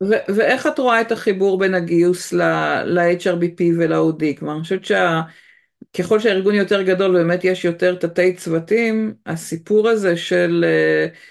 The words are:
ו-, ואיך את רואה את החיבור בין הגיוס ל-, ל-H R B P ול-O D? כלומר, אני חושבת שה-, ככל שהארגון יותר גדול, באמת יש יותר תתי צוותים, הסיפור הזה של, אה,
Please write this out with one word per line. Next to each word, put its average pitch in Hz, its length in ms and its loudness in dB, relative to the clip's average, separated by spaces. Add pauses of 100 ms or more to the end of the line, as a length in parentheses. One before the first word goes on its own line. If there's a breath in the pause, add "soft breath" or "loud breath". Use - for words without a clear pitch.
ו-, 202 320 0
ואיך 254 320 2
את 294 120 -2
רואה 240 220 2
את 226 100 -2
החיבור 196 460 0
בין 190 160 0
הגיוס 175 600 0
ל-, 160 520 0
ל-H 175 360 0
R 175 200 -2
B 170 180 -4
P 180 40 -2 (160)
ול-O 160 420 0
D? 147 180 -2
כלומר, 151 140 -8
אני 156 80 -8
חושבת 190 240 -6
שה-, 180 360 0 (760 loud breath)
ככל 190 220 0
שהארגון 208 360 2
יותר 202 260 0
גדול, 190 320 2
באמת 175 300 2
יש 185 220 0
יותר 180 300 0
תתי 180 380 0
צוותים, 214 800 -2 (120)
הסיפור 170 640 0
הזה 196 280 2
של, 170 500 0
אה, 156 400 2 (240 loud breath)